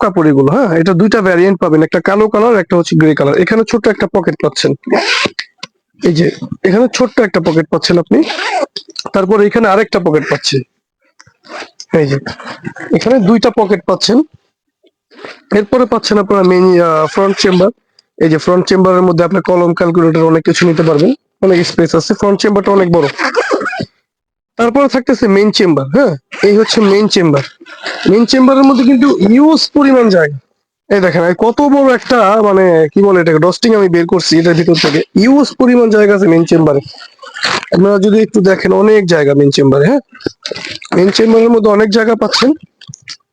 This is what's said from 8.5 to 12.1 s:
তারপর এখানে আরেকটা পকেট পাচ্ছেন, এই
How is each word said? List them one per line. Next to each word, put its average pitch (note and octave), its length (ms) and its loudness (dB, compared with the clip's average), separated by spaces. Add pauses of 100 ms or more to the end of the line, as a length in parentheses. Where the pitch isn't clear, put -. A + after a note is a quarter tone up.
তারপর G3 220 0 (120)
এখানে A3+ 240 0
আরেকটা G#3+ 340 -2
পকেট D3+ 240 0
পাচ্ছেন, C#3+ 300 -4 (1400)
এই D3 100 0